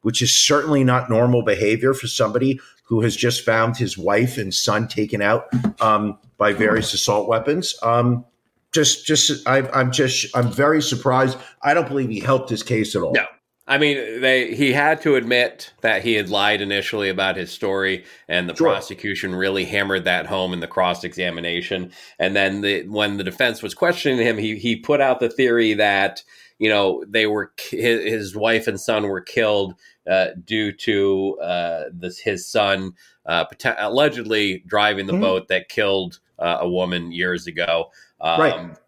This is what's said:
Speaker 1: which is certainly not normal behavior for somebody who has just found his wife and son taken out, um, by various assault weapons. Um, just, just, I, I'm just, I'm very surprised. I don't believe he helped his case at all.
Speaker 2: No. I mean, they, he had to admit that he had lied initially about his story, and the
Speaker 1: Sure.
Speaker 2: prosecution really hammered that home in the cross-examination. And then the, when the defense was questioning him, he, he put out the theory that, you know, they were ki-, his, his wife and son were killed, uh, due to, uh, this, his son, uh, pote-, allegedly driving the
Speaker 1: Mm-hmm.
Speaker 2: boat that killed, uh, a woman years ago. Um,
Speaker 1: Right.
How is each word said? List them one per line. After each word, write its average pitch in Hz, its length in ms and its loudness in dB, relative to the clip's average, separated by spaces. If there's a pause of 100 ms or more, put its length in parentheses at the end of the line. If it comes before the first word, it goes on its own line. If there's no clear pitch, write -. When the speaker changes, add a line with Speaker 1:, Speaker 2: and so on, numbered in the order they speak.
Speaker 1:
which 113 200 0
is 120 120 2
certainly 147 500 4
not 123 260 2
normal 120 320 4
behavior 110 520 2
for 127 120 -6
somebody 123 540 0 (240)
who 113 160 0
has 110 160 0
just 120 280 -2
found 117 320 2
his 113 200 -4
wife 104 400 0
and 98 180 -4
son 110 340 0
taken 107 340 -2
out, 110 240 2 (340)
um, 107 380 2 (200)
by 104 140 4
various 107 400 2
assault 104 360 0
weapons. 123 540 0
Um, 120 420 2 (480)
just, - 340 2
just, 147 420 0
I, 131 220 2
I'm 131 200 2
just, 127 460 0
I'm 120 160 2
very 147 300 2
surprised. 127 560 0 (240)
I 143 120 2
don't 165 140 2
believe 135 220 -2
he 107 100 -6
helped 131 300 0
his 107 120 -4
case 110 320 -2
at 92 80 0
all. 76 100 -2
Speaker 2:
No. 101 120 2 (420)
I 139 120 2
mean, 127 420 0
they, 131 340 2
he 135 180 2
had 151 300 2
to 151 120 4
admit 123 680 0
that 104 220 0
he 117 120 0
had 104 140 0
lied 101 320 2
initially 101 480 -2
about 95 280 -2
his 87 140 -8
story, 95 540 -2 (240)
and 87 180 -2
the 82 80 -8
Speaker 1:
Sure. 160 140 2
Speaker 2:
prosecution 98 680 -4
really 95 300 -2
hammered 98 400 -2
that 90 220 0
home 92 260 -4
in 90 80 -6
the 82 60 -8 (480)
cross-examination. 87 760 -6 (260)
And 95 180 0
then 98 240 0
the, 101 280 -2
when 104 280 -2
the 98 80 -6
defense 110 380 -2
was 101 120 -8
questioning 170 440 0
him, 113 180 2
he, 107 220 -4
he 113 180 -2
put 143 240 0
out 131 200 2
the 117 100 0
theory 117 440 2
that, 101 480 0 (360)
you 110 100 2
know, 98 400 2
they 110 180 0
were 104 300 -4
ki-, - 240 -10
his, 117 240 2
his 104 320 -4
wife 113 300 0
and 101 140 -4
son 107 240 0
were 98 160 -4
killed, 104 540 0 (360)
uh, 92 160 4 (180)
due 107 280 -2
to, 98 680 0
uh, 85 500 -4
this, 87 260 -10
his 95 280 -4
son, 98 460 0 (340)
uh, 82 200 0
pote-, - 320 -4
allegedly 107 880 0
driving 104 400 2
the 95 80 -2
Speaker 1:
Mm-hmm. 98 80 2
Speaker 2:
boat 95 260 0
that 92 200 -2
killed, 98 500 -2 (200)
uh, 85 220 0
a 90 80 -2
woman 90 440 -2
years 87 340 -4
ago. 82 440 -2 (300)
Um, 82 200 0
Speaker 1:
Right. 85 360 0 (120)